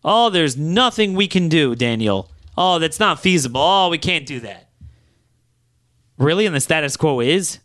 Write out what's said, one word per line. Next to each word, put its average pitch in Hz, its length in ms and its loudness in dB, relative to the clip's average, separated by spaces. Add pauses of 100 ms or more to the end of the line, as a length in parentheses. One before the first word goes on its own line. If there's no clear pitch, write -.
"Oh, 226 260 2
there's 156 280 0
nothing 202 560 0
we 190 140 0
can 175 220 0
do, 147 260 2
Daniel. 110 540 -2 (280)
Oh, 180 200 2
that's 160 220 -4
not 190 200 2
feasible. 135 420 0
Oh, 185 280 4
we 170 80 -2
can't 160 280 -4
do 131 160 -12
that." 98 280 -18 (1500)
Really? 165 280 2
And 170 100 -2
the 131 60 0
status 156 340 -2
quo 143 240 0
is? 165 460 -2